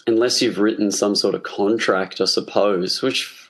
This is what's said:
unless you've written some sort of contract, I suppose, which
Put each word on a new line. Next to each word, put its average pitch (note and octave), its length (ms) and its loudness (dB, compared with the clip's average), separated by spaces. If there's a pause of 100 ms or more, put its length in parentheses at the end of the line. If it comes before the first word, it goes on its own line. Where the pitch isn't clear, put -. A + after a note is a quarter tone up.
unless A#2 340 2
you've A2 160 0
written G#2 340 2
some G#2 220 0
sort F#2+ 220 0
of F#2 80 -8
contract, G2+ 760 -2
I F#2+ 60 2
suppose, G2 800 0
which - 280 -2 (180)